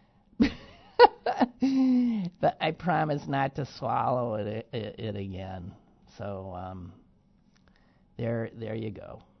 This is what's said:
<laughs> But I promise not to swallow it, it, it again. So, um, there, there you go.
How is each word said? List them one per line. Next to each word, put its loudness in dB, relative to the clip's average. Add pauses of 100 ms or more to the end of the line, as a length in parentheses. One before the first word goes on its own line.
(380)
<laughs> 6 (1900)
But 2
I 0
promise 0
not 0
to -4 (120)
swallow 0
it, -4
it, -6
it -4
again. -8 (460)
So, -8
um, -10 (1200)
there, -4
there -8
you -6
go. -14 (180)